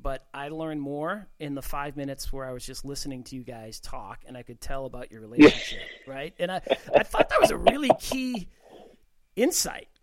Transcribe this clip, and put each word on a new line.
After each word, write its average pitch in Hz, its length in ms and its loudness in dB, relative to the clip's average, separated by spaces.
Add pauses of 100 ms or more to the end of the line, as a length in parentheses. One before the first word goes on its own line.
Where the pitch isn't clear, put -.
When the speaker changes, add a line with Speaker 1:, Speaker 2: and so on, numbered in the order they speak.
Speaker 1:
"But 135 340 -4
I 143 140 -8
learned 156 320 -4
more 151 480 -6 (100)
in 143 160 -6
the 135 80 -6
five 143 340 -4
minutes 139 360 -6
where 135 140 -6
I 131 60 -8
was 127 120 -10
just - 200 -10
listening 135 400 -8
to - 120 -12
you 123 80 -8
guys 113 340 -12
talk, 110 480 -10
and 127 100 -14
I 120 60 -14
could 120 180 -16
tell 135 260 -2
about 123 260 -10
your 110 80 -16
Speaker 2:
Yeah. 110 60 -14
Speaker 1:
relationship," - 600 8 (180)
right? 139 320 -10
And 180 120 -2
I, 185 100 -4 (340)
I - 80 8
thought - 260 0
that - 120 2
was - 100 6
a - 80 -2
really 254 320 4 (100)
key 254 480 -4 (880)
insight, - 520 0 (140)